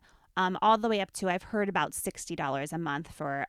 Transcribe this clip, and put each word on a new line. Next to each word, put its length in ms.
um, 240
all 160
the 100
way 140
up 100
to, 180
I've 140
heard 240
about 260
sixty 440
dollars 340
a 60
month 340
for 380